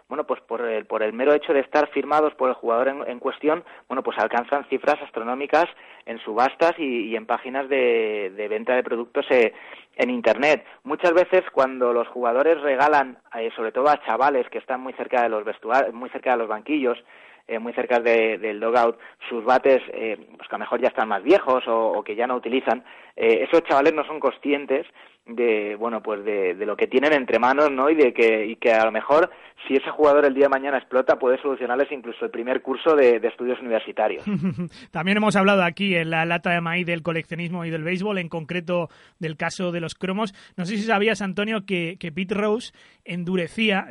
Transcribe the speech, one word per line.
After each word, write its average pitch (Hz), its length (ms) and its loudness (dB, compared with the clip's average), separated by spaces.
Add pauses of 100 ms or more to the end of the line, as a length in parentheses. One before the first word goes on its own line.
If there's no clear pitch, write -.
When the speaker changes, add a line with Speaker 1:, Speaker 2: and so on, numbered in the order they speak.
Speaker 1:
bueno, 147 180 -6
pues - 160 -4
por 117 180 -8
el, 113 240 -4
por 110 180 -4
el 107 120 -2
mero 135 180 2
hecho 147 220 0
de 139 60 4
estar 147 280 0
firmados 147 460 0
por 127 160 0
el 127 40 -2
jugador 117 340 0
en, 139 200 -4
en 123 100 -10
cuestión, 147 460 -2 (240)
bueno, 135 140 -4
pues 113 160 -4
alcanzan 120 500 -2
cifras 143 340 0
astronómicas 135 600 -2 (400)
en 117 140 -10
subastas 131 600 0
y, 123 280 -2
y 113 100 -4
en 110 80 -8
páginas 131 460 -4
de, 113 680 2
de 107 120 -6
venta 113 280 -2
de 127 60 2
productos, 120 480 -4
eh, 120 240 4 (420)
en 123 140 -2
internet. 123 560 0 (180)
Muchas 156 300 0
veces 180 360 4
cuando 131 440 2
los 120 140 0
jugadores 131 520 2
regalan, 139 580 2 (160)
eh, 113 220 -4
sobre 113 160 -4
todo 135 160 2
a 147 160 2
chavales 123 460 0
que 113 80 -10
están 127 240 -8
muy 131 100 -10
cerca 123 300 -2
de 117 80 0
los 107 140 -4
vestua-, 110 480 0
muy 123 180 -12
cerca 131 220 -2
de 120 60 2
los 113 100 -4
banquillos, 120 500 -2 (480)
eh, 113 120 -6
muy 117 140 -8
cerca 120 280 0
de... 113 360 2
del 104 240 -6
dugout, 117 380 2 (320)
sus 117 140 -6
bates, 131 360 4 (140)
eh, 110 240 -6 (180)
pues - 100 -20
que - 80 -10
a 104 40 -6
lo 104 60 -8
mejor 120 180 -4
ya 123 60 2
están 110 200 -2
más 98 140 -4
viejos 131 440 2
o, 113 260 2
o 104 120 -4
que 107 100 -8
ya 117 120 -2
no 127 100 -2
utilizan, 120 480 -2 (320)
eh, 113 320 2
esos 165 160 4
chavales 151 300 4
no 147 100 -2
son 151 160 -10
conscientes 139 640 -2 (380)
de, 110 520 -2
bueno, 113 260 -4
pues 104 220 -6
de, 98 300 -2
de 98 100 -8
lo 104 100 -2
que 110 120 0
tienen 127 260 2
entre 127 260 2
manos, 139 320 4
¿no? 135 200 2
Y 165 40 4
de 143 200 4
que... 113 320 4
y 110 100 -8
que 117 160 2
a 110 140 4
lo 110 60 0
mejor, 147 380 2 (360)
si 131 80 0
ese 135 160 0
jugador 147 340 6
el 139 80 4
día 135 120 4
de 139 40 6
mañana 135 300 0
explota, 131 400 0
puede 131 240 2
solucionarles 131 500 -2
incluso 143 320 -10
el 110 60 -6
primer 123 320 -4
curso 139 340 0
de, 120 240 6
de 113 80 0
estudios 123 320 -6
universitarios. 110 640 -4
Speaker 2:
<laughs> 175 640 -6
También 190 280 0
hemos 208 180 2
hablado 196 280 4
aquí 185 320 -2
en 165 120 -2
La 165 160 0
Lata 170 280 -2
de 170 100 0
Maíz 170 240 -4
del 170 160 -4
coleccionismo 170 640 -6
y 160 40 -6
del 160 120 -6
béisbol, 185 340 -4
en 170 140 -6
concreto 170 580 -4 (300)
del 160 180 -6
caso 175 340 -4
de 170 100 -4
los 160 140 -8
cromos. 196 380 -4 (240)
No 180 80 -6
sé 208 140 -4
si 202 60 -4
sabías, 220 360 0
Antonio, 208 460 -4
que, 175 340 -4
que 170 100 -8
Pete 185 240 -6
Rose 214 380 -2 (320)
endurecía, 185 880 -2